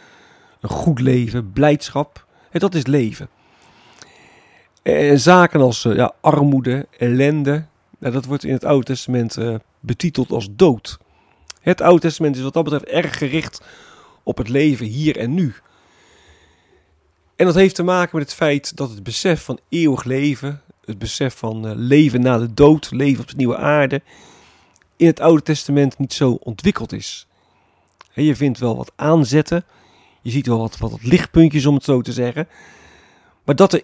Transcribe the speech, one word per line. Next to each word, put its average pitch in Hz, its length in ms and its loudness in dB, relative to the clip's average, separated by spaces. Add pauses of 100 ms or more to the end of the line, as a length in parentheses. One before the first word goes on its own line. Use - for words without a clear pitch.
(600)
een - 80 -8
goed 147 300 -2
leven, 120 520 0
blijdschap. 147 720 -2 (240)
Hè, 170 100 -4
dat 185 160 0
is 139 100 0
leven. 127 440 -2 (1500)
En 143 380 4
zaken 170 420 6
als, 123 240 2
eh, 110 100 2
ja, - 260 2
armoede, 139 640 2 (100)
ellende, 143 680 0 (340)
nou, 123 140 -6
dat 131 120 -4
wordt 139 180 -6
in 143 100 -4
het 127 100 -4
Oude 139 220 2
Testament, 123 520 -4
eh, 113 180 -4 (240)
betiteld 127 520 -4
als 104 200 -4
dood. 123 460 2 (640)
Het 180 200 -2
Oude 170 200 6
Testament 151 340 -2
is 127 60 -10
wat 135 120 -8
dat 165 100 0
betreft 147 220 -6
erg - 320 -4
gericht 151 440 -6 (640)
op - 140 -6
het 113 120 -8
leven 135 360 0
hier 139 320 -4
en 120 160 -4
nu. 160 200 -2 (1800)
En 180 100 2
dat 170 100 2
heeft 190 200 4
te 175 80 -4
maken 180 340 -2
met 147 80 -4
het - 120 -14
feit 147 400 -2
dat 135 120 -8
het 101 140 -16
besef 151 400 -2
van 123 160 -10 (100)
eeuwig 156 340 0
leven, 139 580 -4 (240)
het 104 140 -12
besef 117 380 -6
van, 110 300 -8
eh, 110 80 -8
leven 127 460 4
na 123 160 2
de 117 160 -4
dood, 147 380 4
leven 135 300 0
op - 80 -14
de - 60 -20
nieuwe 127 220 -2
aarde, 143 440 0 (920)
in 170 100 4
het 165 140 4
Oude 160 240 2
Testament 143 540 -2
niet 135 160 -6
zo 131 180 0
ontwikkeld - 640 -4
is. - 340 -14 (840)
Hè, 127 100 -6
je 147 140 2
vindt 127 240 -2
wel 120 160 -2
wat 127 200 -10
aanzetten, 151 720 0 (560)
je 120 100 -8
ziet 123 160 -2
wel 117 100 2
wat, 113 200 -6
wat 110 240 -6
lichtpuntjes, 151 640 4
om 147 100 4
het 135 80 -2
zo 127 180 2
te 123 100 -10
zeggen. 123 360 -4 (960)
Maar 147 120 0
dat 190 180 6
er - 100 0